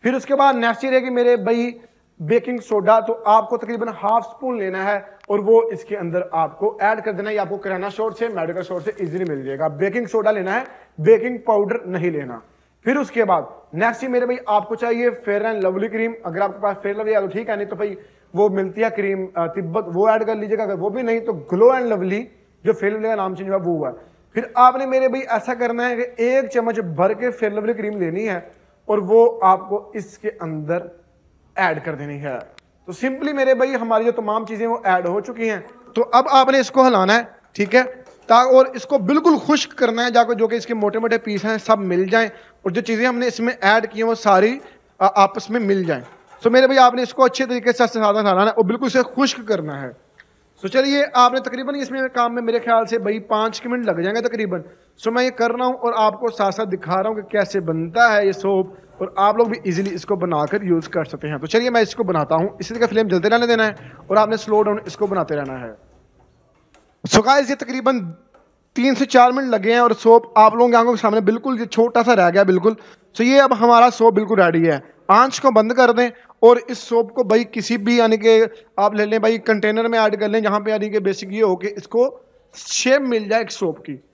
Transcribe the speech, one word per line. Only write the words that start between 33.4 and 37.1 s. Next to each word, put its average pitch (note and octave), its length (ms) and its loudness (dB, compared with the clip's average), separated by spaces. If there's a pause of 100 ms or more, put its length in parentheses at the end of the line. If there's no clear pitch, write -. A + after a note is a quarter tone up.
भाई C4 200 0
हमारी A3+ 320 0
जो A#3 60 2
तमाम A3 340 -4
चीज़ें A3 220 -6
वो A#3 180 -4
ऐड F3+ 220 0
हो F#3+ 140 -2
चुकी A3+ 260 -6
हैं। G3 180 -6 (300)
तो A3 60 0
अब A#3+ 260 4
आपने C4+ 320 4
इसको C4 240 2
हिलाना G#3 300 4